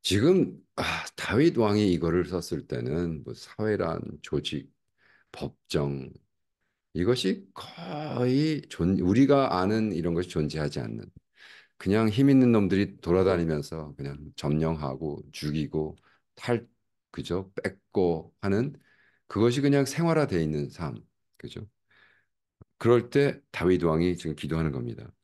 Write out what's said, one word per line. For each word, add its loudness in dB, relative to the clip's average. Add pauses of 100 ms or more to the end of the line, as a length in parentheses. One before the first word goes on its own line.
지금, 2 (180)
아, -4 (340)
다윗 2
왕이 4
이거를 0
썼을 -6
때는 -4
뭐 -12
사회란 -4 (220)
조직, -6 (600)
법정, -6 (840)
이것이 -2
거의 -2
존-, 0
우리가 4
아는 0
이런 -2
것이 -2
존재하지 -2
않는, -8 (760)
그냥 2
힘 4
있는 6
놈들이 2
돌아다니면서 0
그냥 -10 (180)
점령하고 -2 (100)
죽이고 -4 (400)
탈-, -6 (420)
그죠? -8 (100)
뺏고 -2
하는, 0 (540)
그것이 2
그냥 4
생활화돼 0
있는 -2
삶, -8 (400)
그죠? -14 (1120)
그럴 4
때 2 (120)
다윗 2
왕이 2
지금 -8
기도하는 -4
겁니다. -10 (100)